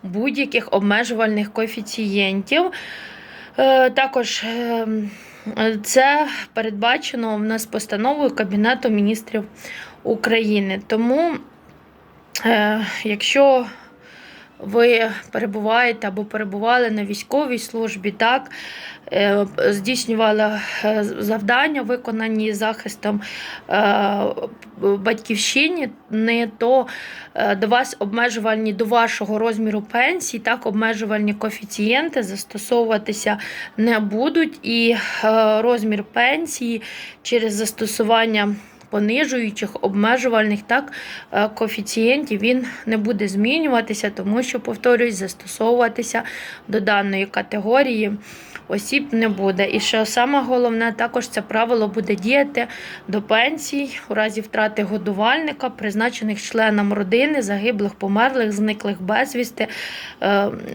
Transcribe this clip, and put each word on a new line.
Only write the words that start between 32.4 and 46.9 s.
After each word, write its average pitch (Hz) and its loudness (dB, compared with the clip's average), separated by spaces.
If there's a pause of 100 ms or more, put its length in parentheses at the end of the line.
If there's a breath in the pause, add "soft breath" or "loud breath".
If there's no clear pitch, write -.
не 226 4
будуть, 233 0
і, 233 2 (280 loud breath)
е, 220 4
розмір 220 0
пенсії 240 -2 (400 loud breath)
через 226 0
застосування 214 2 (340 loud breath)
понижуючих, 220 0 (120)
обмежувальних, 214 2
так, 277 0 (400 loud breath)
е, 214 2
коефіцієнтів, 220 -2
він 247 2 (200 loud breath)
не 220 0
буде 208 0
змінюватися, 226 0
тому 208 -2
що, 254 -4
повторюсь, 233 2
застосовуватися 226 0 (440 loud breath)
до 208 0
даної 196 2